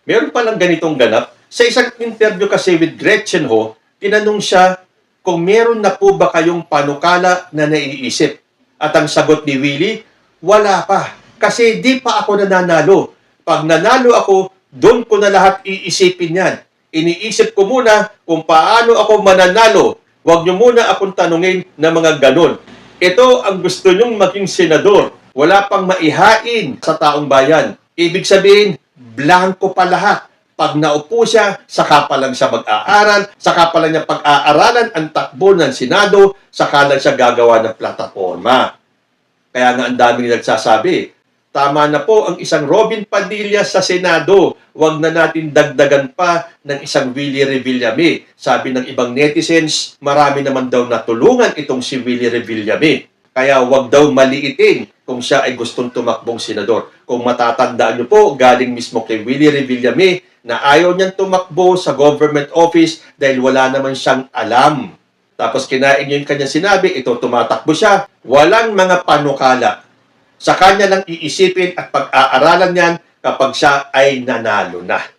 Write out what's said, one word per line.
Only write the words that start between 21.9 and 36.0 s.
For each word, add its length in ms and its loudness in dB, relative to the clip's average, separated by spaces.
ganun." 380 2
Ito 480 4
ang 160 -4
gusto 320 0
niyong 240 0
maging 300 -2
senador. 640 2
Wala 360 2
pang 160 -2
maihain 960 0
sa 160 -2
taong 320 -2
bayan. 480 2
Ibig 320 -4
sabihin, 560 4
blanco 840 -2
pa 80 2
lahat. 400 0
Pag 240 -2
naupo 480 0
siya, 400 0
saka 400 0
pa 80 -4
lang 160 -2
siya 160 -2
mag-aaral, 880 0
saka 320 0
pa 160 0
lang 80 0
niya 160 -4
pag-aaralan 880 2
ang 160 -6
takbo 400 0
ng 240 2
Senado, 560 2